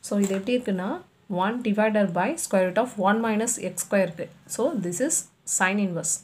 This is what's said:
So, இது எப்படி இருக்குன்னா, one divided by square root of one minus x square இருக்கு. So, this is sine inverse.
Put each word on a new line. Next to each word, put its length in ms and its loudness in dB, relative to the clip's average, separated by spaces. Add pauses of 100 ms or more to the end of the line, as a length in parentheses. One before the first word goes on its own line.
So, 60 -2 (120)
இது 120 -2
எப்படி 200 0
இருக்குன்னா, 320 -2 (560)
one 120 0 (100)
divided 420 2 (100)
by 100 2 (160)
square 220 4
root 180 0
of 60 -10 (160)
one 200 4
minus 280 0 (160)
x 140 -8
square 220 2
இருக்கு. 200 -8 (280)
So, 80 -2 (220)
this 220 -4
is 100 0 (400)
sine 300 2
inverse. 360 -2